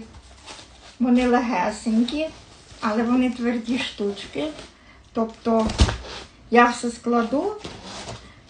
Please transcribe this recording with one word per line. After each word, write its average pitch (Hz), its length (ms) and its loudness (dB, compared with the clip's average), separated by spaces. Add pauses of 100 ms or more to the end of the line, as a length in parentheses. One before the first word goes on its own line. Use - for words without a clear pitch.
(1000)
Вони 247 280 4
легесенькі, 240 1000 0 (520)
але 220 220 0
вони 247 280 2
тверді 233 480 -2
штучки. 214 680 -6 (640)
Тобто 226 540 0 (840)
я 240 200 8
все 240 200 -4
складу, 240 640 0 (960)